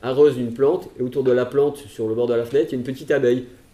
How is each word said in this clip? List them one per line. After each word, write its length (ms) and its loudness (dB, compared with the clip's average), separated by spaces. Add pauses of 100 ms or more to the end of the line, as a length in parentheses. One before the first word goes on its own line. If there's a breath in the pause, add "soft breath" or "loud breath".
arrose 320 4
une 160 -6
plante, 460 0
et 40 -4
autour 200 -4
de 80 2
la 140 4
plante, 440 0
sur 200 -6
le 80 -2
bord 100 0
de 80 0
la 100 0
fenêtre, 260 0
il 20 -14
y 20 -4
a 40 -2
une 60 -6
petite 280 -6
abeille. 320 2 (300 loud breath)